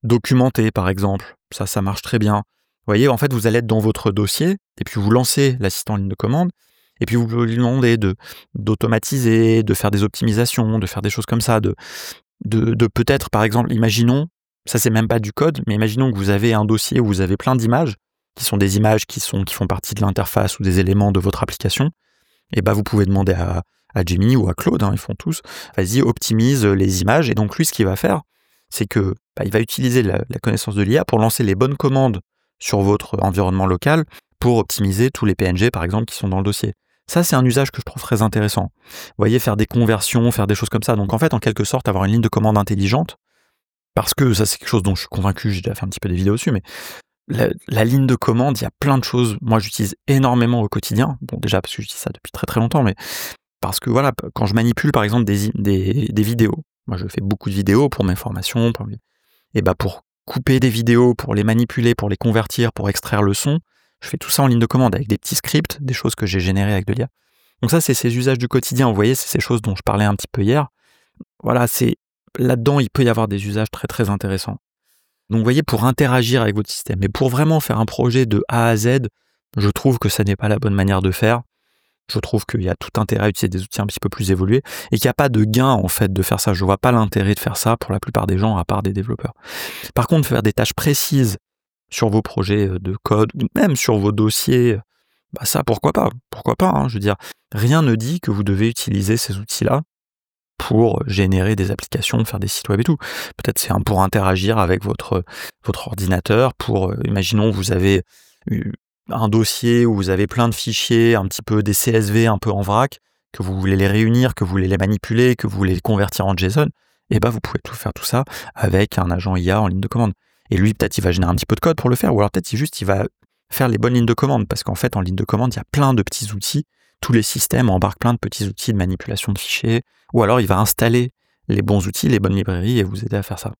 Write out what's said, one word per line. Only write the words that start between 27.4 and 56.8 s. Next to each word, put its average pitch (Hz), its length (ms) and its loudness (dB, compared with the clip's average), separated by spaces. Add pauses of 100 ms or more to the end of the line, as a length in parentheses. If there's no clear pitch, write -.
lui, - 80 0
ce - 80 -4
qu'il 107 120 0
va 95 100 0
faire, 151 260 -2 (480)
c'est - 180 -4
que, 98 280 -2 (200)
bah, 104 100 -6
il 98 60 -4
va 107 80 2
utiliser 120 440 0
la, 95 260 0
la - 100 -8
connaissance 107 360 -4
de 104 60 2
l'I 101 160 2
A - 80 2
pour 117 140 0
lancer 113 240 0
les 98 120 2
bonnes 135 220 0
commandes 131 440 0 (380)
sur - 220 -2
votre 101 420 0
environnement 95 440 0
local 143 360 0 (360)
pour 120 180 2
optimiser 101 540 0
tous - 140 -4
les 98 100 2
P 98 100 -2
N 90 120 0
G, 110 140 2
par 85 120 -6
exemple, 104 220 -2
qui - 100 -14
sont - 120 -6
dans 95 100 -2
le 98 60 -2
dossier. 101 300 -4 (360)
Ça, 175 140 2
c'est 147 140 0
un 127 80 2
usage 131 260 2
que - 60 -12
je - 80 -10
trouve - 180 -14
très 113 180 0
intéressant. 104 500 0 (120)
Vous - 340 -20
voyez, 107 220 2
faire 110 160 0
des 107 100 2
conversions, 117 640 2
faire 107 140 0
des 104 100 2
choses 104 120 -4
comme 107 160 -2
ça. 117 140 0
Donc, 101 160 -2
en 113 40 -2
fait, 160 160 2
en 117 60 2
quelque 107 240 -2
sorte, 127 240 -2
avoir 95 160 0
une 98 80 2
ligne 117 100 4
de 113 60 2
commande 107 300 2
intelligente, 101 580 0 (800)
parce - 180 -2
que 131 200 4
ça, 104 120 2
c'est - 120 -4
quelque - 120 -14
chose 104 140 2
dont 98 100 2
je 90 60 -2
suis - 100 -10
convaincu, 98 420 -2
j'ai 95 100 -4
déjà 101 120 -4
fait - 120 -8
un - 20 -6
petit - 140 -10
peu 101 80 -6
des 90 60 0
vidéos 95 180 2
dessus, 120 180 -2
mais - 100 0 (680)
la, - 180 0 (220)
la 110 160 2
ligne 135 220 2
de 127 80 4
commande, 123 440 0
il - 40 -4
y 117 40 -6
a - 120 -8
plein 139 180 2
de 123 80 -2
choses. 117 340 0
Moi, 110 200 2
j'utilise 104 360 -4 (120)
énormément 123 540 2
au 104 60 0
quotidien. 127 540 -2
Bon, - 160 -10
déjà, 101 240 0
parce - 120 -12
que - 80 -10
j'utilise - 200 -12
ça - 120 -6
depuis - 180 -18
très, - 140 -8
très - 140 -2
longtemps, 117 240 0
mais 98 120 0 (680)
parce - 180 -4
que, - 100 -6
voilà, 131 220 2
p-, - 220 -8
quand - 120 0
je 98 80 0
manipule, 113 380 2
par 113 120 2
exemple, 113 200 0
des 101 240 0
i-, 113 80 -4
des, 101 540 0
des 107 140 2
vidéos, 113 400 0 (240)